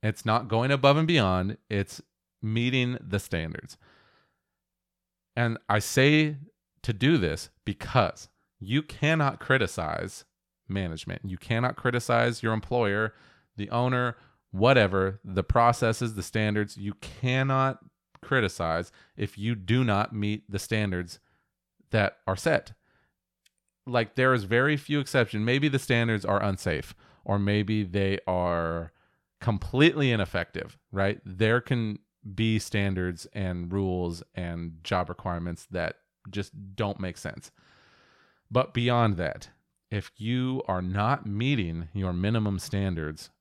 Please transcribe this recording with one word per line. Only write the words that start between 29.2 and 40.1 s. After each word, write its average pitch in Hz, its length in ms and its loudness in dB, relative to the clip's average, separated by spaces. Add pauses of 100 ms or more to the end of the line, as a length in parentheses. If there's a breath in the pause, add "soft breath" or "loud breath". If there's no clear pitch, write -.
completely 135 720 4
ineffective, - 680 -4 (140)
right? 98 320 0
There 110 380 2
can 113 380 -2 (360)
be 110 240 2
standards 92 760 -2
and 87 380 -4
rules 90 520 -2 (120)
and 85 480 -8
job 90 240 -2
requirements 87 640 -8
that 85 260 -4 (320)
just 98 220 -8 (240)
don't 101 240 -4
make 92 180 -6
sense. - 340 -12 (1000 soft breath)
But 123 220 0
beyond 120 440 2
that, 82 320 -4 (400)
if 104 280 -6